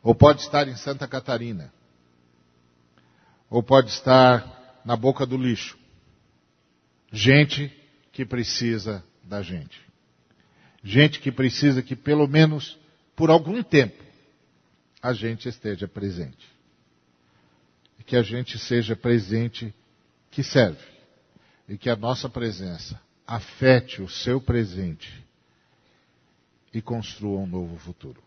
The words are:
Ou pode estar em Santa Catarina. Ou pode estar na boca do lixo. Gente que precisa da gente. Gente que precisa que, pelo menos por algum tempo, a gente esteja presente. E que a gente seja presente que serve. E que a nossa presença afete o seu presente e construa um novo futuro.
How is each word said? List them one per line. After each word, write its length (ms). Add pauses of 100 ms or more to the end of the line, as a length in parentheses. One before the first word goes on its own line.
Ou 140
pode 260
estar 260
em 80
Santa 320
Catarina. 640 (1800)
Ou 120
pode 280
estar 960
na 100
boca 300
do 100
lixo. 420 (1300)
Gente 580 (420)
que 140
precisa 760 (200)
da 180
gente. 400 (1000)
Gente 360
que 120
precisa 500
que, 140
pelo 320
menos 520 (360)
por 140
algum 320
tempo, 400 (1000)
a 120
gente 360
esteja 380
presente. 600 (1500)
E 40
que 120
a 80
gente 340
seja 380
presente 800 (560)
que 140
serve. 420 (840)
E 100
que 120
a 60
nossa 340
presença 720 (260)
afete 760
o 80
seu 300
presente 840 (1500)
e 80
construa 580
um 80
novo 300
futuro. 500